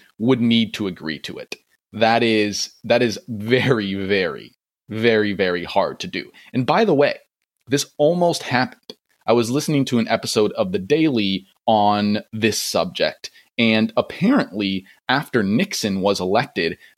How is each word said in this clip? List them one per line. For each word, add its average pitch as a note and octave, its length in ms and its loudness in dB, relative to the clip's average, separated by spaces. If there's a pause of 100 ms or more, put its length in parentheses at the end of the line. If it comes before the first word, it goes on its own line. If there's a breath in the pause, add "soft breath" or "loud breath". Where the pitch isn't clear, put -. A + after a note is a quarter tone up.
(200 soft breath)
would A#2+ 200 2
need A#2 340 2
to G#2 120 -4
agree D#2+ 320 -6
to - 200 -12
it. - 180 -14 (360)
That A2+ 300 2
is, G#2+ 500 0 (120)
that A#2+ 180 2
is G#2 240 -2
very, A2+ 680 0
very, F#2 600 -2 (340)
very, A2 440 2
very F2+ 320 0
hard D#2+ 340 -2
to - 80 -10
do. - 240 -8 (220 loud breath)
And B2 120 -2
by F3 200 2
the F#3 100 2
way, C#3 220 2 (500)
this C#3+ 200 0 (120)
almost E3+ 460 2
happened. - 500 -4 (320)
I A2 60 2
was A#2 180 2
listening C#3+ 360 0
to B2 120 0
an A2 80 0
episode A2 460 0
of G2+ 180 -2
The G2 80 -2
Daily G#2+ 720 0 (180)
on G#2 540 2 (120)
this A2 300 -2
subject, - 680 -4 (240 soft breath)
and A2+ 400 2
apparently, G#2+ 880 -2 (240 soft breath)
after B2+ 360 0
Nixon G2+ 560 -2
was G2 180 2
elected, F#2 580 -2 (220 soft breath)